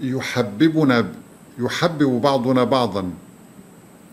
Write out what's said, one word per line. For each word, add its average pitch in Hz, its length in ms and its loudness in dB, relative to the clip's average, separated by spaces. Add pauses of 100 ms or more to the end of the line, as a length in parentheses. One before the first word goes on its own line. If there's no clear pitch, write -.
يحببنا، 127 1040 0 (520)
يحبب 135 640 0
بعضنا 127 420 2
بعضًا، 104 480 0 (1000)